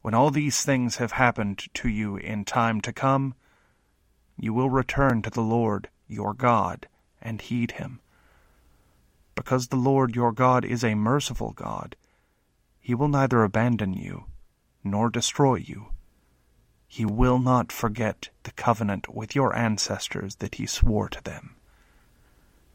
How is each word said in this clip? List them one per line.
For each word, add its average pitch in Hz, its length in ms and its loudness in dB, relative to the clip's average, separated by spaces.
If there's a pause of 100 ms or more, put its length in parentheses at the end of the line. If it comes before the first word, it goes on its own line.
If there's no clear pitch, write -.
when 110 140 -4
all 131 160 6
these 143 320 0
things 127 340 0
have 117 160 -4
happened 113 500 0 (120)
to - 140 -2
you 104 280 -2
in 104 280 -6
time 113 360 0
to 110 120 -6
come, 135 420 0 (1000)
you 110 160 -4
will 127 180 2
return 131 520 2
to - 80 -6
the 120 120 -2
Lord 110 460 0 (200)
your 104 260 -6
God 110 540 0 (320)
and 113 200 -8
heed 120 320 -4
him. - 280 -12 (1300)
Because 127 340 -2
the - 80 -2
Lord 131 400 4
your 120 160 2
God 127 320 4
is 120 180 -2
a 110 120 2
merciful 113 580 -2
God, - 420 -10 (840)
he 120 160 -2
will 143 120 2
neither 131 360 4
abandon 107 480 0
you - 320 -10 (580)
nor 104 260 0
destroy 123 460 2
you. - 380 -8 (960)
He - 180 -4
will 123 320 4
not 127 320 2
forget 110 580 -4 (140)
the - 80 -14
covenant 107 640 -2
with 110 220 -6
your 135 200 2
ancestors 101 800 -2
that - 200 -8
he 113 100 -6
swore 104 420 4
to - 140 -10
them. - 320 -14 (1200)